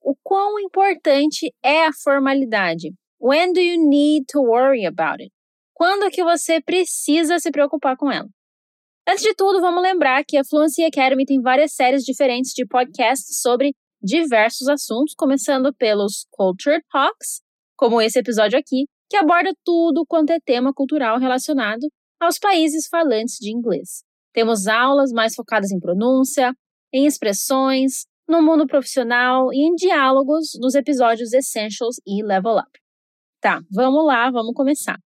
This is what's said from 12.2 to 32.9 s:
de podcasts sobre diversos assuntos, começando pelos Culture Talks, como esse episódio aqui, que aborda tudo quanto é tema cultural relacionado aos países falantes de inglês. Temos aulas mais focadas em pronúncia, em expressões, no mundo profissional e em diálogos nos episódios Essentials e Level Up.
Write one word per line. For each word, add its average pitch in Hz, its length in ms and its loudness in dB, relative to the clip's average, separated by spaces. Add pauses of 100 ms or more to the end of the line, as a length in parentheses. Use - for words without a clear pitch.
de 254 100 -4
podcasts 254 760 -2
sobre 254 340 0 (260)
diversos 233 680 0
assuntos, 285 440 -2
começando 269 640 -2
pelos 208 560 -2
Culture 196 580 -2
Talks, - 540 -4 (340)
como 233 240 2
esse 226 200 0
episódio 214 360 0
aqui, 277 300 -2 (240)
que 403 60 -2
aborda 359 360 2 (120)
tudo 339 420 0
quanto 320 240 0
é 330 80 0
tema 254 340 -2
cultural 262 460 -2
relacionado 254 680 -2 (320)
aos 339 180 0
países 320 480 0
falantes 254 540 -2
de 208 120 -8
inglês. 226 520 -6 (280)
Temos 220 360 0
aulas 262 420 2
mais 226 240 -2
focadas 208 380 -4
em 185 80 -4
pronúncia, 254 720 0 (380)
em 269 140 2
expressões, 262 1000 -2 (220)
no 330 140 4
mundo 311 240 4
profissional 254 840 0
e 285 160 2
em 349 80 2
diálogos 294 840 2
nos 247 140 0
episódios 240 580 2
Essentials 233 720 -4
e 202 200 -4
Level 202 340 0
Up. - 120 -6 (680)